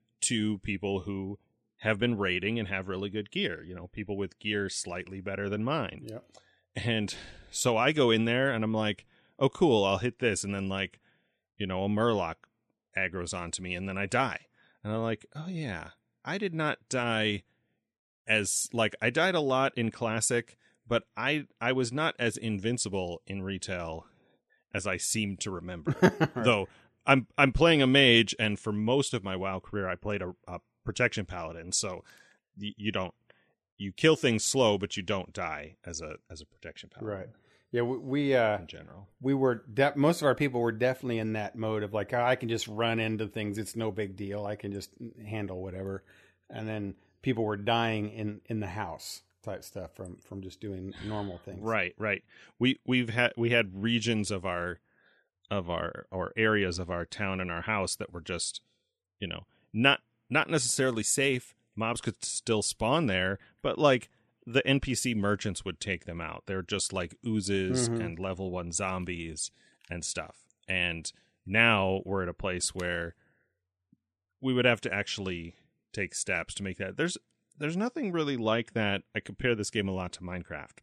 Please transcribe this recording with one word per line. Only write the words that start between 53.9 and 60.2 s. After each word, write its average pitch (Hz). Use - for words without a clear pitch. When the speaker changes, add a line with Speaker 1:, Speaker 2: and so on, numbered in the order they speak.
Speaker 1:
of 92
our, 87
of 95
our, 85
or 92
areas 104
of 90
our 87
town 95
and 90
our 85
house 101
that -
were 87
just, 85
you 101
know, 85
not, 123